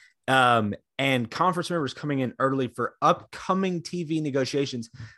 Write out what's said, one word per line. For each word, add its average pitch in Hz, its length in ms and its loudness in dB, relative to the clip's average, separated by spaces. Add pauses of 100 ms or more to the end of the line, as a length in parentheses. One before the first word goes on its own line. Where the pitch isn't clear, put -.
(260)
Um, 120 480 4 (240)
and 131 320 0
conference 170 380 0
members 160 240 -2
coming 143 280 -4
in 123 180 -2
early 135 300 0
for - 340 -6
upcoming 180 800 0
T 175 220 -6
V 156 180 -2
negotiations. 135 680 -2 (300)